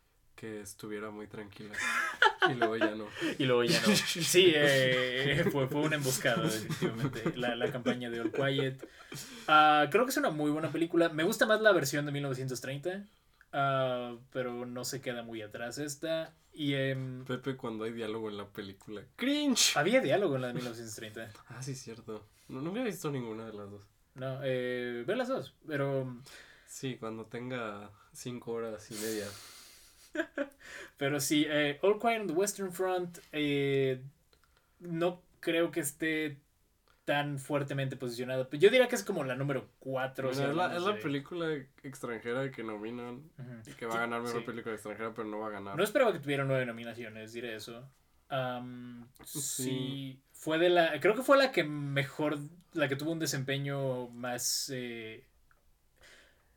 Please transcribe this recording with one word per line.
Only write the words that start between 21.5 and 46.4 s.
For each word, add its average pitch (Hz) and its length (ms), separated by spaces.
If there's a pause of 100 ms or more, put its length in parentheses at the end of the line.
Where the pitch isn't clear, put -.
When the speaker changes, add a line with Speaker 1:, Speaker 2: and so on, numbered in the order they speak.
Speaker 1:
sí, 135 120
cierto. 110 520 (220)
No, 131 120
nunca 175 200
he 262 40
visto 170 260
ninguna 113 360
de 110 60
las 104 180
dos. 101 120 (320)
Speaker 2:
No, 131 280
eh, 123 640
ve 202 100
las 247 120
dos, 254 260 (120)
pero 139 500 (500)
Speaker 1:
Sí, 127 320
cuando 110 280
tenga 117 640 (220)
cinco 120 400
horas 113 380
y 117 40
media. 107 320 (880)
Speaker 2:
<laughs> 294 380 (460)
Pero 143 240
sí, 151 280
eh, 147 340
All 208 160
Quiet 226 220
on 208 60
the 170 60
Western 196 400
Front, 180 460 (140)
eh, 139 720 (800)
no 175 420 (180)
creo 165 300
que 170 100
esté 156 580 (680)
tan 143 340
fuertemente 135 580
posicionada. 123 560
Yo 156 180
diría 254 180
que 247 80
es 202 60
como 175 220
la 127 100
número 135 340 (100)
cuatro, 131 500
Speaker 1:
Bueno, 131 160
Speaker 2:
si 139 60
Speaker 1:
es 147 60
la, 175 80
Speaker 2:
hablamos 175 180
Speaker 1:
es 185 60
la 208 80
Speaker 2:
de - 60
Speaker 1:
película 156 520 (280)
extranjera 123 680
que 131 120
nominan 120 600 (160)
Speaker 2:
Ujú. 120 320
Speaker 1:
y - 40
que 120 120
va 113 80
a 117 60
ganar 117 220
mejor 117 180
Speaker 2:
Sí. 117 60
Speaker 1:
película 113 280
extranjera, 107 400
pero 113 120
no 107 120
va 110 80
a 107 40
ganar. 101 260
Speaker 2:
No 165 60
esperaba 214 300
que 165 80
tuviera 139 240